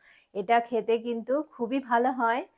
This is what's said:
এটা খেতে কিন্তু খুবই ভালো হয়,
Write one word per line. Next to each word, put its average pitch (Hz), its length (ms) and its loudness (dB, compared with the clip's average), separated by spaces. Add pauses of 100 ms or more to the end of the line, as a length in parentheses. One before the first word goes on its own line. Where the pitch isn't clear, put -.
(400)
এটা 233 160 2 (120)
খেতে 226 260 0 (120)
কিন্তু 233 280 -4 (200)
খুবই 247 240 -2 (120)
ভালো 247 200 2 (100)
হয়, 233 220 2 (160)